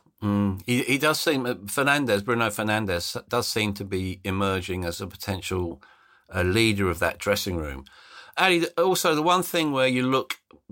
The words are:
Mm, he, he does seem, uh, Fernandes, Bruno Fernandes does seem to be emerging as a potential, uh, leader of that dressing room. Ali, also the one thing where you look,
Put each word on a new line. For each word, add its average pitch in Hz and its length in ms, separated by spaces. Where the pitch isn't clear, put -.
Mm, 101 440
he, 123 180
he 135 140
does 151 200
seem, 135 280
uh, 123 80
Fernandes, 113 720
Bruno 117 240
Fernandes 107 680
does 120 180
seem 107 280
to 104 100
be 95 400
emerging 95 580
as 85 160
a 101 80
potential, 90 760
uh, 92 60
leader 101 480
of 85 100
that 87 200
dressing 101 360
room. 69 300
Ali, 170 280
also 175 380
the 151 60
one 180 220
thing 160 280
where 131 160
you 127 180
look, 131 300